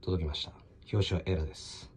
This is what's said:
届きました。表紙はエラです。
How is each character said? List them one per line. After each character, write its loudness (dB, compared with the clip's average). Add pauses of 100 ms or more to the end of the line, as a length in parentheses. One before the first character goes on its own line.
届 2
き 2
ま 0
し -4
た。 -10 (420)
表 4
紙 2
は -6
エ 2
ラ 0
で -6
す。 -14